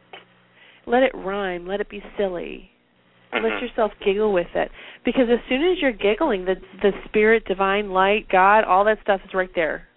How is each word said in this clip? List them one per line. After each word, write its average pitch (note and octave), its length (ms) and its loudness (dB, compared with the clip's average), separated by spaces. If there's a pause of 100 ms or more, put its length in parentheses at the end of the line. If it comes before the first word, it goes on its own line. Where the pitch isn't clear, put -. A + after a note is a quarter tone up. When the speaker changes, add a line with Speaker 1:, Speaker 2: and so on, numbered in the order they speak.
(880)
Speaker 1:
Let B3 160 2
it - 120 2
rhyme. F#3 520 -6
Let G3+ 140 -6
it G#3 80 -8
be G#3 140 -14 (160)
silly. F3 520 -6 (640)
Let A3+ 100 -2
Speaker 2:
Mm-hmm. A3 240 -2
Speaker 1:
yourself G#3+ 260 -2 (120)
giggle G#3 280 0
with F3 220 0
it. D#3+ 160 -2 (360)
Because B3 260 2
as A#3 60 2 (100)
soon C4 140 0
as F4+ 180 0
you're C4+ 120 0
giggling, G3+ 520 0
the, F#3 120 -2 (260)
the G3+ 80 4 (160)
spirit, A3 400 2
divine G3 440 -2
light, G3 400 2
God, G3 340 6
all F#3+ 200 2
that G#3+ 180 2
stuff G3 220 0
is - 80 -20
right F#3 220 -2
there. D#3+ 420 -4